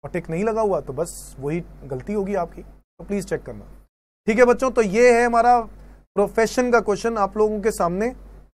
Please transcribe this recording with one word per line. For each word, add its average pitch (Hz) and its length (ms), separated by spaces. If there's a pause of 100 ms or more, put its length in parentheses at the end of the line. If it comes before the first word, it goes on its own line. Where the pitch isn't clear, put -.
और 143 60
टिक 170 200
नहीं 170 140
लगा 220 160
हुआ, 202 200
तो - 120
बस - 480
वही 156 220 (220)
गलती 131 280
होगी 202 220
आपकी, 180 280
तो - 420
प्लीज 196 220
चेक 160 160
करना। 107 220 (640)
ठीक 214 120
है 254 60
बच्चों, 247 260
तो 233 120
ये 233 380
है 240 60
हमारा 233 340 (540)
प्रोफेशन 220 580
का 233 80
क्वेश्चन 220 380
आप 196 180
लोगों 214 240
के 214 100
सामने। 196 400 (440)